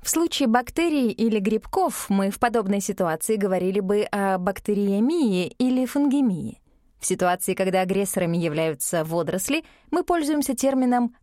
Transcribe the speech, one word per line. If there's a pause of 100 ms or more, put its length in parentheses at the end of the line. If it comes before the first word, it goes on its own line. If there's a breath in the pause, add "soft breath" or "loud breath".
В
случае
бактерий
или
грибков
мы
в
подобной
ситуации
говорили
бы
о
бактериемии
или
фунгемии. (400)
В
ситуации,
когда
агрессорами
являются
водоросли, (280 soft breath)
мы
пользуемся
термином